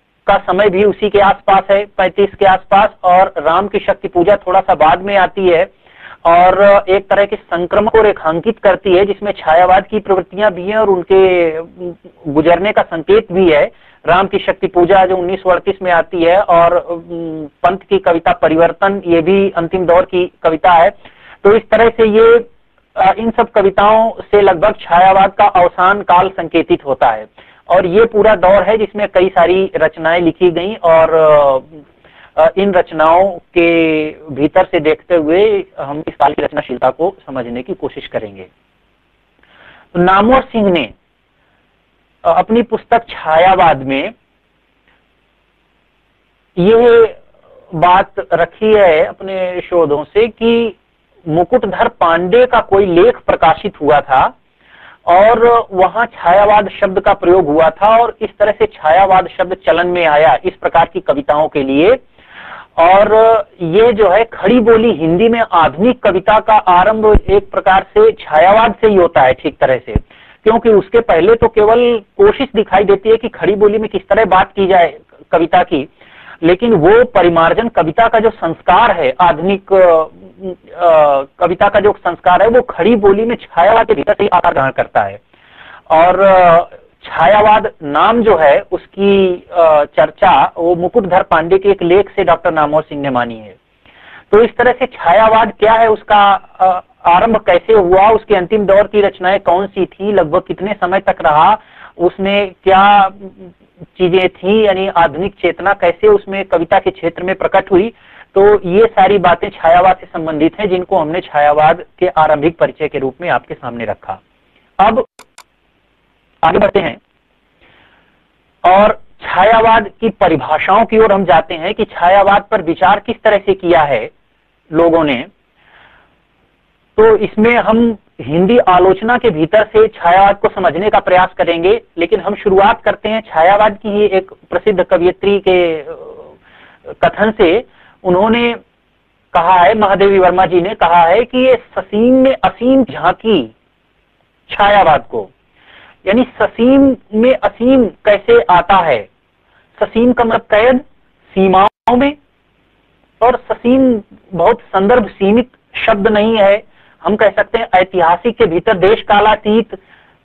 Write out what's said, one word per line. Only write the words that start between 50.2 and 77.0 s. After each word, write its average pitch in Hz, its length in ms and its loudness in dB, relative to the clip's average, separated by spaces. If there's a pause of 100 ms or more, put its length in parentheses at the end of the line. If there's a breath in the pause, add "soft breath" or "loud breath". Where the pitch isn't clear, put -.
कि 233 520 -4 (480)
मुकुटधर 196 600 -2
पांडे 180 580 0
का 240 140 0
कोई 202 260 0
लेख 180 320 2
प्रकाशित 175 640 -2
हुआ 147 180 2
था 139 380 -2 (720 soft breath)
और 226 640 2
वहां 185 340 -2
छायावाद 208 640 0
शब्द 196 300 -4
का 196 140 -2
प्रयोग 180 320 2
हुआ 156 240 2
था 214 280 0
और 233 240 -2
इस 214 160 -8
तरह 208 140 0
से 208 140 -2
छायावाद 185 720 0
शब्द 185 160 -4
चलन 175 340 -2
में 175 180 -4
आया 151 400 2
इस 180 80 -4
प्रकार 170 400 -2
की 185 60 -8
कविताओं 151 480 -2
के 147 160 -4
लिए। 151 360 0 (800 loud breath)
और 208 680 2 (140)
ये 208 320 2
जो 202 160 2
है, 208 140 2
खड़ी 226 360 -2
बोली 226 320 2
हिंदी 170 380 0
में 233 120 -2 (100)
आधुनिक 170 520 0
कविता 208 360 0
का 214 140 -2
आरंभ 208 640 2 (100)
एक 196 220 0
प्रकार 190 340 0 (120)
से 214 140 4
छायावाद 202 680 0
से 226 60 2
ही 208 80 2
होता 165 260 2
है, 131 120 2
ठीक - 240 -8
तरह 131 200 0
से, 117 160 -12 (500 soft breath)
क्योंकि 226 260 0
उसके 214 300 2
पहले 196 360 2
तो 233 120 -2
केवल 226 520 0 (180)
कोशिश 208 380 0
दिखाई 202 280 0
देती 196 260 0
है 226 80 4
कि 226 120 -8
खड़ी 190 260 -4
बोली 208 220 0
में 214 120 -6
किस - 180 -10
तरह 214 180 0
बात 196 280 -2
की 196 140 -2
जाए 170 320 0 (320)
कविता 175 320 0
की, 143 260 -6 (540 loud breath)
लेकिन 185 300 0
वो 403 320 4